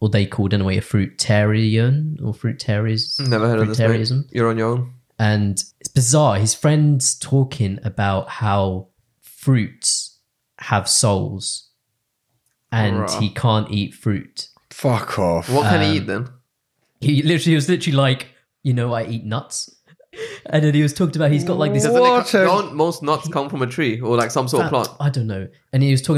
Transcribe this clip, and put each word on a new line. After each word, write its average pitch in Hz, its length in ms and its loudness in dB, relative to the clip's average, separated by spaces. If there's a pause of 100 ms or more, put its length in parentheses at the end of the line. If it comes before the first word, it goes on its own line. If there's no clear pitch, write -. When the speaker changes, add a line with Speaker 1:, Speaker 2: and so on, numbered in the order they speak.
Speaker 1:
or 107 80 0
they 101 160 2
called 98 300 -2
in 101 80 0
a - 20 -2
way, 95 140 0
a - 20 -2
fruitarian 110 1400 0
or 107 80 -4
fruitaris-, 110 960 -2
Speaker 2:
Never 113 200 2
heard 113 120 2
of 107 80 2
this, 110 100 -2
mate. 113 120 4
Speaker 1:
fruitarianism. 117 420 0
Speaker 2:
You're 117 160 2
on 113 80 0
your 113 140 0
own. 123 220 -4 (260)
Speaker 1:
And 104 340 2 (280)
it's - 80 -12
bizarre. 127 480 2
His 107 160 2
friend's 147 640 2
talking 131 680 -2
about 98 460 -2
how 98 600 -2 (340)
fruits - 960 -2 (400)
have 101 280 -2
souls, 101 840 -2 (1040)
and 107 240 0 (120)
Speaker 2:
Bruh. 110 120 -4
Speaker 1:
he 104 100 0
can't 107 400 0
eat 101 240 -4
fruit. - 540 -6 (220)
Speaker 3:
Fuck - 480 -2
off. 85 300 0
Speaker 2:
What 139 160 2
can 156 160 4
he - 80 2
Speaker 1:
Um, 156 80 2
Speaker 2:
eat - 100 -4
then? 104 220 -6 (720)
Speaker 1:
He 147 220 2
literally, 160 300 2
he - 20 4
was 143 140 2
literally 170 280 0
like, 131 320 0 (340)
"You 131 120 0
know, 120 180 -2
I 113 140 -2
eat 113 180 -8
nuts." - 460 -8 (760)
And 151 180 2
then 151 100 4
he 151 80 4
was 147 120 0
talking 160 220 0
about 151 140 2
he's 147 140 2
got, 175 140 -2
like, 151 160 0
this 135 100 2
Speaker 2:
Doesn't 240 140 4
it - 20 6
Speaker 3:
What 247 260 4
Speaker 2:
co-, 196 160 2
Speaker 3:
a - 40 4
Speaker 2:
don't 180 280 0
most 165 280 0
nuts 147 260 -2
come 147 220 -4
from - 120 -6
a - 40 0
tree 123 340 -4
or, 120 160 0
like, 113 140 0
some 127 180 -2
sort 123 160 0
of - 60 -4
Speaker 1:
Fat, 123 140 0
Speaker 2:
plant? - 160 -10
Speaker 1:
I 143 100 0
don't 120 160 -2
know. 98 200 -6 (280)
And 131 80 2
he 139 80 4
was 131 100 4
talking 151 180 0